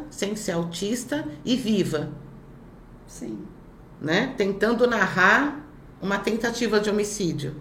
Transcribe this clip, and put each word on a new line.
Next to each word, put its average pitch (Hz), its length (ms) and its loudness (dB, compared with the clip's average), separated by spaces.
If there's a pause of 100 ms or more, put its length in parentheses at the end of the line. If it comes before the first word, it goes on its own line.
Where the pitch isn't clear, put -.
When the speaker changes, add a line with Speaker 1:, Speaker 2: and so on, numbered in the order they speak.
(100)
Speaker 1:
sem 202 260 -4
ser - 160 -4
autista, 202 720 -2 (200)
e 247 120 2
viva. 156 540 0 (960)
Speaker 2:
Sim. - 320 -10 (640)
Speaker 1:
Né? 202 360 0
Tentando 220 500 4
narrar 214 800 4 (380)
uma 196 160 -2
tentativa 220 600 0
de 208 100 0
homicídio. 175 720 -2